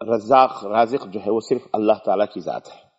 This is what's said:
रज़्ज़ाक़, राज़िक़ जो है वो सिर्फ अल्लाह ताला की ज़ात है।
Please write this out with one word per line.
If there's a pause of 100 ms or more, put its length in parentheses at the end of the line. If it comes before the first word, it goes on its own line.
रज़्ज़ाक़,
राज़िक़
जो
है
वो
सिर्फ
अल्लाह
ताला
की
ज़ात
है। (160)